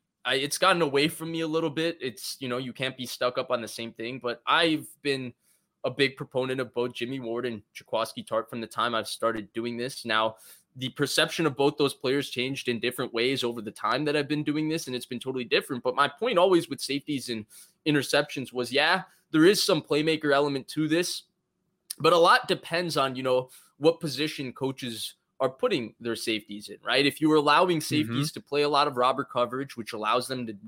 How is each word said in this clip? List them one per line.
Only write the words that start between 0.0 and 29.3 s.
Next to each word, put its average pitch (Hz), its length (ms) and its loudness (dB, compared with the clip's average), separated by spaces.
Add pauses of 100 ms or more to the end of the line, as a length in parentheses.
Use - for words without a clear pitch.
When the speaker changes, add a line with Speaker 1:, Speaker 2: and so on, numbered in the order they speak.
Speaker 1:
I, 123 100 0
it's 139 240 -2
gotten 180 240 6
away 143 260 2
from 160 220 -6
me 165 120 -4
a 160 40 -2
little 160 240 0
bit. 160 300 -2
It's, - 400 -8
you 135 80 -6
know, 123 100 -2
you 131 140 -8
can't 131 240 -6
be 127 100 -10
stuck 123 320 -2
up 127 140 -4
on 123 100 0
the 110 60 -8
same 117 240 -10
thing, 120 280 -8
but 120 260 -6
I've 156 400 2 (160)
been 131 300 -4 (520)
a 127 60 0
big 139 260 0
proponent 131 440 -4
of 120 140 -6
both 123 180 -2
Jimmy 131 280 -6
Ward 120 260 -6
and 110 160 -8 (120)
Jaquiski 113 520 -6
Tartt 113 240 -2
from 123 100 -8
the 113 60 -8
time 117 280 -2
I've 107 140 -2
started 113 440 -4
doing 117 240 -6
this. 123 280 -8
Now, 110 320 0 (400)
the 131 140 -6
perception 156 560 0
of 135 100 -2
both 143 220 2
those 139 160 2
players 135 360 -2
changed 127 380 -4
in 120 100 0
different 117 340 -4
ways 123 300 0
over 120 180 -2
the 104 120 -10
time 120 320 -2
that 147 100 0
I've 143 140 0
been 147 160 -2
doing 156 240 0
this, 160 180 -4
and 127 80 -8
it's 123 120 -8
been 123 120 -8
totally 131 260 -6
different. 131 380 -2
But 127 140 0
my 139 100 4
point 220 320 0
always 175 300 6
with 135 120 -6
safeties 139 480 -4
and 113 160 -6 (420)
interceptions 143 680 0
was, 120 200 -4
yeah, 160 300 2 (300)
there 156 140 6
is 202 180 6
some 165 180 2
playmaker 151 500 0
element 139 360 2
to 156 180 -2
this, 170 360 0 (760)
but 156 140 6
a 175 60 6
lot 202 280 8
depends 170 500 -2
on, 131 200 0
you 127 60 -6
know, 127 260 2 (300)
what 160 220 4
position 143 520 -4
coaches 131 600 -6 (260)
are 143 80 2
putting 160 520 -2
their 113 160 -4
safeties 107 520 -6
in, 98 160 -16
right? 127 220 2
If 139 140 -2
you 156 100 4
were 156 60 6
allowing 156 420 4
Speaker 2:
Mm-hmm. - 20 -2
Speaker 1:
safeties 143 520 -2
to - 80 -12
play 143 220 -2
a 147 60 2
lot 147 180 4
of 139 120 -4
robber 127 260 2
coverage, 127 520 -4